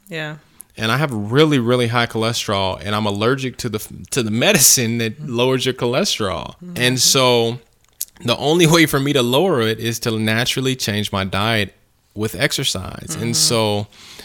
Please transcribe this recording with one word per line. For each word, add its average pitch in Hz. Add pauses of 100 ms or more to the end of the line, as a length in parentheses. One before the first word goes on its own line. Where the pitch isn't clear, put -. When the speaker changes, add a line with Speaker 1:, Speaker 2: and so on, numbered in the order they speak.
Speaker 1:
Yeah. 156 (400)
Speaker 2:
And 110
I 123
have 151
really, 131
really 120
high 117
cholesterol, 110
and 104
I'm 107
allergic 120
to 127
the, 104 (320)
to 135
the 110
medicine 127
that 113
Speaker 1:
Mm-hmm. 143
Speaker 2:
lowers 127
your 127
cholesterol. 120 (100)
Speaker 1:
Mm-hmm. 175
Speaker 2:
And 123
so 123 (680)
the 123
only 165
way 165
for 143
me 139
to 139
lower 135
it 110
is 113
to 113
naturally 117
change 104
my 95
diet 101 (420)
with 107
exercise. 120
Speaker 1:
Mm-hmm. -
Speaker 2:
And 117
so 107 (380)